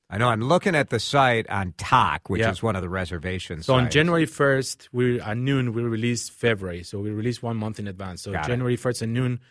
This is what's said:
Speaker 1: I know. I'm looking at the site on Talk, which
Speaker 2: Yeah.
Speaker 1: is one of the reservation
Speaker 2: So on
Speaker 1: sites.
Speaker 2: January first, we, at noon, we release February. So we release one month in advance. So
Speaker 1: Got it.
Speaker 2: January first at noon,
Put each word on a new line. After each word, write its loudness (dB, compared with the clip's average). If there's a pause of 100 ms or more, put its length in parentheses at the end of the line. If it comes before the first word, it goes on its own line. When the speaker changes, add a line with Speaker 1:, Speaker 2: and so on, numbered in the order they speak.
Speaker 1:
I -4
know. 4
I'm 2
looking 2
at 2
the 0
site 2
on -4
Talk, 2
which 2
Speaker 2:
Yeah. 4
Speaker 1:
is -6
one 0
of -2
the -6
reservation -6
Speaker 2:
So 2
on 6
Speaker 1:
sites. -2
Speaker 2:
January 4
first, 0
we, 2
at -4
noon, 0
we -2
release -2
February. -2
So -10
we -4
release -4
one -4
month -6
in -8
advance. -10
So -10
Speaker 1:
Got -2
it. -2
Speaker 2:
January 0
first -4
at -4
noon, 0 (120)